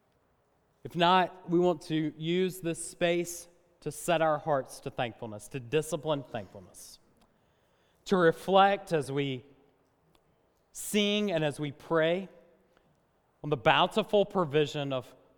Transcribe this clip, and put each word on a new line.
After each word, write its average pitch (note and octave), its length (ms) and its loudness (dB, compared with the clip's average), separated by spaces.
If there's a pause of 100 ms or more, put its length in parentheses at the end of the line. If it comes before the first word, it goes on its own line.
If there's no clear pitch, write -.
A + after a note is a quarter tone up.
(840)
If B2+ 120 -10
not, F3 540 2
we E3+ 80 4
want F3 240 2
to D#3 340 -2
use F3 440 -2
this E3 220 -6
space - 680 -4 (320)
to D3 120 -10
set D#3+ 300 0
our D#3 160 2
hearts C#3+ 420 -2
to C#3 100 -10
thankfulness, A2+ 580 -8
to C#3 120 -10
discipline D3+ 600 -2
thankfulness, - 760 -14 (1080)
to G3+ 100 2
reflect F#3+ 760 4
as C#3 200 0
we C#3 320 -2 (1300)
sing G#3 600 -2
and D#3+ 120 0
as C#3+ 140 -2
we D3 140 -6
pray E3 560 -2 (1120)
on D3 80 -4
the D3 60 0
bountiful F3 680 2
provision D3+ 680 -2
of B2+ 140 -6 (320)